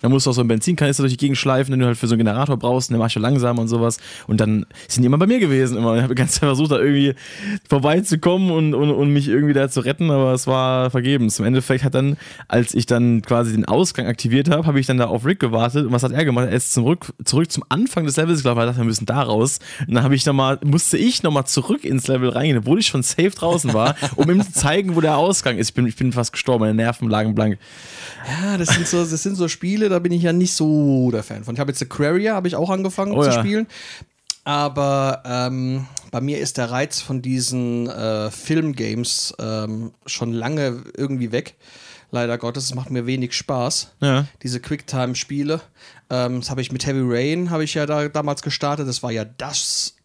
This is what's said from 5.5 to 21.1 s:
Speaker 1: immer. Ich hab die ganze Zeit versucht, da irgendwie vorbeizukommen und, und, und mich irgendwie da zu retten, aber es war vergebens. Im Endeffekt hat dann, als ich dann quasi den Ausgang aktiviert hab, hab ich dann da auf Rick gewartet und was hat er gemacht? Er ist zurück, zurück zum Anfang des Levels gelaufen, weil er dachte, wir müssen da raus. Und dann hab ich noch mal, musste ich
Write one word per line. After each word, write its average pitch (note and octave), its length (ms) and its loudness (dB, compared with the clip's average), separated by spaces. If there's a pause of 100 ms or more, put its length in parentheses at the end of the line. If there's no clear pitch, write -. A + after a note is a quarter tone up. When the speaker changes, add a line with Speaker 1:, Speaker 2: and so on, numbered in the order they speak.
Speaker 1:
immer. A2+ 180 2
Ich A#2 60 4
hab B2+ 80 0
die B2+ 60 0
ganze - 260 0
Zeit D3 80 2
versucht, D3 220 2
da C3+ 60 2
irgendwie C#3 360 4 (560)
vorbeizukommen F3 840 2
und, D#3 220 2
und, D3 180 2
und C#3+ 200 2
mich C#3+ 180 2
irgendwie C#3+ 240 4
da C3+ 160 4
zu C3 100 -2
retten, C#3+ 320 0
aber C3 220 4
es B2+ 120 -2
war C3 460 2
vergebens. B2 480 2
Im G#2 60 0
Endeffekt C3 400 2
hat B2+ 100 0
dann, C#3 220 0 (320)
als A#2 240 2
ich A#2+ 120 0
dann A#2+ 360 4
quasi A#2 320 0
den A2 100 2
Ausgang C#3+ 440 0
aktiviert B2+ 420 2
hab, D#3 160 2
hab D3 100 2
ich C3+ 120 2
dann B2+ 100 2
da A#2+ 100 4
auf A2 180 -2
Rick F#3 140 0
gewartet B2 460 2
und A#2 100 0
was B2 80 2
hat B2 80 0
er D3+ 140 0
gemacht? B2 220 2
Er F2+ 60 -2
ist B2 200 0
zurück, C3 400 0 (100)
zurück D#3 280 2
zum - 180 -4
Anfang E3+ 360 0
des C#3 120 0
Levels D#3+ 260 2
gelaufen, A#2+ 140 2
weil A#2 80 2
er - 20 0
dachte, B2 140 -2
wir A#2 40 2
müssen A2 200 0
da C3+ 180 0
raus. A#2 360 2 (280)
Und A#2 80 0
dann A#2+ 80 4
hab C3+ 80 4
ich C3+ 140 2
noch D3 80 2
mal, C3+ 300 2
musste D#3 340 2
ich B3 260 2